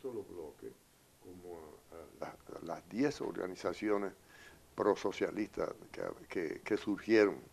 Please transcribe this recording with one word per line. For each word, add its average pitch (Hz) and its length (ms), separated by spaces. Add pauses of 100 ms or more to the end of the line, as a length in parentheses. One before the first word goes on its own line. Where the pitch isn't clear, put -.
solo 117 220
bloque, 87 480 (500)
como 90 360 (340)
a, 82 340
a 76 60
la-, - 280
a - 60
las 82 240
diez 135 320
organizaciones 92 920 (600)
prosocialistas 101 960 (200)
que, - 120 (260)
que, 85 320
que 104 160
surgieron. 104 600 (160)